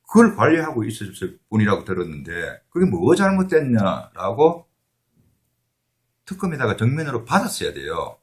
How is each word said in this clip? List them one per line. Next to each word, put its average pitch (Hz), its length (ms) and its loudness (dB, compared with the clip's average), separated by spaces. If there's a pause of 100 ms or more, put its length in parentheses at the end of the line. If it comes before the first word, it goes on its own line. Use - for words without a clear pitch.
그걸 220 340 4
관리하고 143 480 0
있었을 95 560 -10 (100)
뿐이라고 104 360 0
들었는데 82 840 -8
그게 180 160 2
뭐가 120 280 2
잘못됐냐라고 151 1500 0 (1600)
특검에다가 156 500 -4
정면으로 131 500 -2
받았어야 170 480 -2
돼요. 76 500 -8